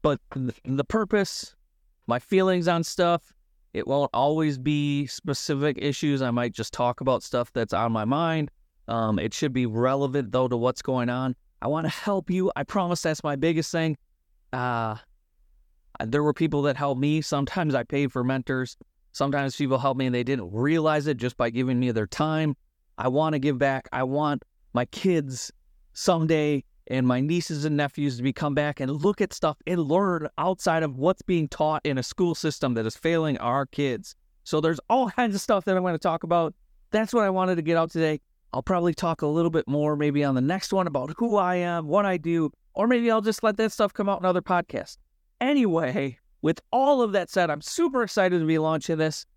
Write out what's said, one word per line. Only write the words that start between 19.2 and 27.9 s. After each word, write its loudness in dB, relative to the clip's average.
people 0
helped 0
me 0
and 0
they 0
didn't -4
realize 2
it 0
just -4
by 0
giving 0
me 0
their 0
time. -2
I 0
wanna 2
give 0
back. 0
I -2
want -2
my 0
kids -2
someday 2
and 0
my 2
nieces -2
and 2
nephews -2